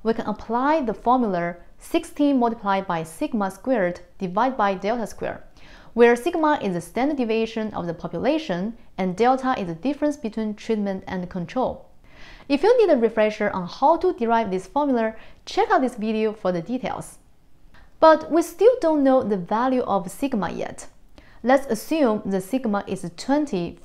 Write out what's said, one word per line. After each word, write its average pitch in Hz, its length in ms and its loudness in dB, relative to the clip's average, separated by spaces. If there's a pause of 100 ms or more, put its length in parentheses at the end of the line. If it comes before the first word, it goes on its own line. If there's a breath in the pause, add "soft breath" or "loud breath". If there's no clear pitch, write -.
we 226 140 0
can 220 100 -6
apply 247 560 -2
the 220 140 -2
formula 190 600 0 (220 soft breath)
sixteen 294 640 0
multiplied 202 480 0
by 165 160 -2
sigma 202 480 -4
squared 190 480 -2 (180)
divided 208 400 -2
by 202 160 2
delta 196 340 -4
squared, - 340 -8 (520 loud breath)
where 233 220 6
sigma 302 460 0
is 196 120 -2
the 175 80 -4
standard 269 360 -2
deviation 226 560 -2
of 175 140 -6
the 170 60 -4
population 190 840 -4 (200 soft breath)
and 185 180 -2
delta 254 440 2
is 190 80 -6
the 165 80 -6
difference 285 420 -2
between 214 360 -6
treatment 202 540 -4
and 180 220 -6
control. 185 600 -4 (580 loud breath)
If 285 160 0
you 480 140 6
need 403 160 6
a 277 40 6
refresher 214 520 2
on 180 180 -4
how 302 300 2
to 359 160 0
derive 226 380 0
this 185 160 -4
formula, 240 480 0 (300 loud breath)
check 415 260 0
out 359 100 4
this 247 140 0
video 214 360 0
for 196 200 -2
the 175 100 -2
details. - 560 -6 (840 soft breath)
But 311 320 6
we 330 120 4
still 427 360 4
don't 311 240 2
know 262 200 6
the 208 120 0
value 233 460 0
of 185 300 -2
sigma 233 400 -4
yet. - 360 -10 (560 soft breath)
Let's 269 240 4
assume 226 560 0
the 196 160 -2
sigma 202 480 -2
is - 300 -8
twenty 262 680 -2